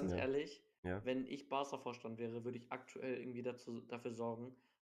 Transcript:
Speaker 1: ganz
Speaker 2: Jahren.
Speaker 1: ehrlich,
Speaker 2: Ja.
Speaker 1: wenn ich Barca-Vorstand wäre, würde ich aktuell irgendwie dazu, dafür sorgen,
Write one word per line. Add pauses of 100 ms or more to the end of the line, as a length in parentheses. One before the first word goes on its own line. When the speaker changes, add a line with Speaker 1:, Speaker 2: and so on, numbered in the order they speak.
Speaker 1:
ganz
Speaker 2:
Jahren. (100)
Speaker 1:
ehrlich, (200)
Speaker 2:
Ja.
Speaker 1:
wenn
ich
Barca-Vorstand
wäre,
würde
ich
aktuell
irgendwie
dazu,
dafür
sorgen, (320)